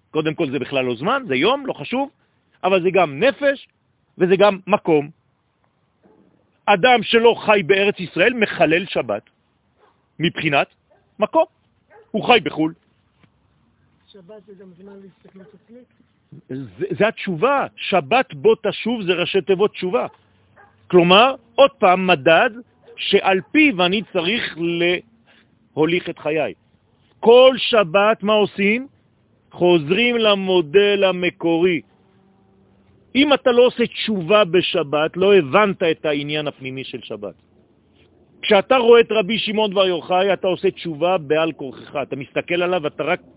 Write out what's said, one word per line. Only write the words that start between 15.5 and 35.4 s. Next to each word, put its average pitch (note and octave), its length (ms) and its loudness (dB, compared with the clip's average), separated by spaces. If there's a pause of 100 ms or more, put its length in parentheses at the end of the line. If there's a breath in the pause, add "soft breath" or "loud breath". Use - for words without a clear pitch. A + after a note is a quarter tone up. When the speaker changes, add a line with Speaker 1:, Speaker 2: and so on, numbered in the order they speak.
Speaker 2:
עצמית? A#3+ 340 -20 (600)
Speaker 1:
זה, C3 380 -10 (120)
זה G#3 100 2
התשובה. A3 580 -2 (100)
שבת F3+ 580 -2
בו E3 200 2
תשוב G#3+ 480 -6
זה F3+ 100 -2
ראשי F3 280 -2
תיבות G3 320 0
תשובה. F#3 340 -4 (840)
כלומר, F#3 460 6 (200)
עוד C4+ 160 6
פעם F#3 360 2
מדד E3+ 440 4 (460)
שעל F#3+ 440 0 (120)
פיו C#4 320 2
אני F#3+ 180 -2 (100)
צריך F#3 460 -4 (1160 soft breath)
להוליך E3 360 -2
את D#3+ 80 -16
חיי. D3 360 -4 (680)
כל B3+ 360 8
שבת G3+ 640 0
מה G#3 100 -2
עושים? G#3+ 540 0 (680)
חוזרים F3+ 640 0
למודל G3 880 0
המקורי. F3 760 -2 (1300)
אם C#4+ 200 2
אתה B3 180 0
לא A#3+ 140 6
עושה A#3 200 -2
תשובה G#3 580 0
בשבת, D#3+ 720 -2
לא G3 200 4
הבנת F3+ 460 2